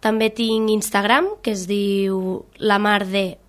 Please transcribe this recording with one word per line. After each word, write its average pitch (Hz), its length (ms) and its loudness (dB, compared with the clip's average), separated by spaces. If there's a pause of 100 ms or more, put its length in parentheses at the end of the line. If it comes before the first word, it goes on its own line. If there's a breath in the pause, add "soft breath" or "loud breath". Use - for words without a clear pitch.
També 220 320 2
tinc 220 400 0
Instagram, 214 540 2 (180)
que 220 80 -2
es 185 160 -8
diu 196 720 -2 (140)
la 202 240 2
mar 208 240 2
de 185 320 -4 (120)